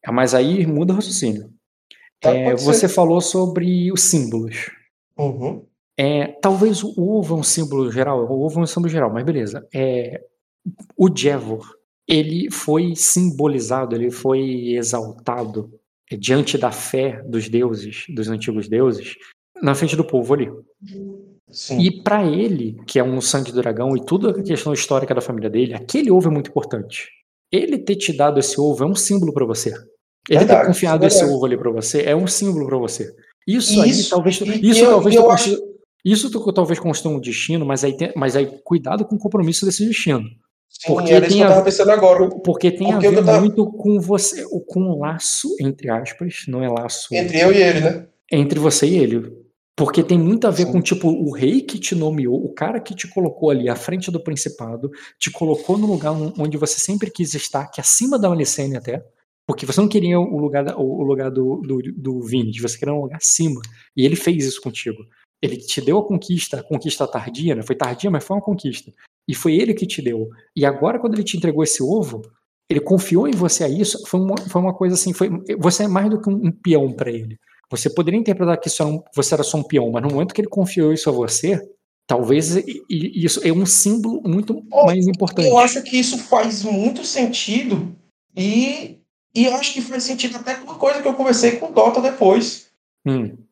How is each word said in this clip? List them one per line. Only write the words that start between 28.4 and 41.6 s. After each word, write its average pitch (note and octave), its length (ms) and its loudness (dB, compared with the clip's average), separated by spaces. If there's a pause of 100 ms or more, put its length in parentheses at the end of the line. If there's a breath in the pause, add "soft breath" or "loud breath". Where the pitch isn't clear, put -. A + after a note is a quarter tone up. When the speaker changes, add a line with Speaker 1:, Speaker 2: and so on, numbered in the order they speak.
Speaker 1:
ovo C#3+ 240 2
é - 20 2
um G3 80 0
símbolo F#3+ 380 0
pra B2+ 140 0
você. A2 240 -4 (580)
Ele D3+ 120 6
ter G3 60 8
Speaker 2:
Verdade, A3 200 6
Speaker 1:
confiado E3+ 400 2
Speaker 2:
isso - 0 -
é - 20 6
Speaker 1:
esse G3 120 6
Speaker 2:
verdade. C#3+ 160 2
Speaker 1:
ovo B2+ 100 0
ali B2 100 0
pra A#2+ 140 -2
você A2+ 320 -2
é C#3+ 120 2
um F3+ 120 2
símbolo F3 400 -2
pra C3 100 -2
você. A2+ 380 -4 (320 soft breath)
Isso G#3 340 4
aí A#3+ 100 6
Speaker 2:
Isso, - 200 0
Speaker 1:
talvez F3+ 280 2
tu, G#3 60 -4
Speaker 2:
e, G#3+ 260 2
Speaker 1:
isso A3+ 100 6
Speaker 2:
e A#3+ 40 10
eu, B3 60 8
Speaker 1:
talvez G#3 240 6
Speaker 2:
e A#3 40 10
Speaker 1:
tu A#3 60 10
Speaker 2:
eu A#3 40 8
Speaker 1:
constru-, G3+ 260 4
Speaker 2:
acho - 140 -8 (360)
Speaker 1:
isso G#3+ 260 2
tu G#3 220 -2
talvez E3+ 260 2
construa D#3+ 360 -2
um C3+ 60 -4
destino, C#3+ 460 -4
mas C3+ 160 -2
aí C#3 140 0
tem, E3 180 -4
mas C3+ 220 0
aí C#3 100 2 (160)
cuidado F3 440 0
com G#3 100 -2
o - 20 -2
compromisso F#3+ 460 0
desse G3 220 0
destino. D#3+ 340 0 (480)
Speaker 2:
Sim, - 180 -14
Speaker 1:
Porque E3+ 260 4
Speaker 2:
era F3+ 140 10
isso F#3+ 80 2
Speaker 1:
tem G#3 40 6
Speaker 2:
que G3+ 40 8
eu G3 40 8
Speaker 1:
a F#3+ 80 6
Speaker 2:
tava F#3+ 100 6